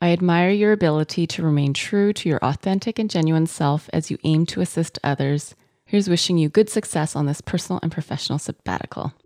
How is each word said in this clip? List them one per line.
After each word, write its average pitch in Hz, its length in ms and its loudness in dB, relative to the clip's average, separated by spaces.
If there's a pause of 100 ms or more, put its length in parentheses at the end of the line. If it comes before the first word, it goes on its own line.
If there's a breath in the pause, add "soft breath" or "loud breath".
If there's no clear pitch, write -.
"I 175 80 2
admire 175 400 4
your 208 240 4
ability 160 540 2
to - 160 -4
remain 147 280 2
true 202 400 0
to - 160 -6
your 151 160 2
authentic 190 560 -2
and 214 100 -2
genuine 160 380 2
self 147 460 -2
as - 180 -4
you - 140 -6
aim 160 220 4
to - 120 -6
assist 165 420 -4
others. 139 540 -2 (300)
Here's 202 240 2
wishing 175 280 2
you 156 120 4
good 208 200 4
success - 460 -2
on 147 100 0
this 143 140 -2
personal - 420 -4
and 165 80 -4
professional - 480 -6
sabbatical." - 760 -8 (120)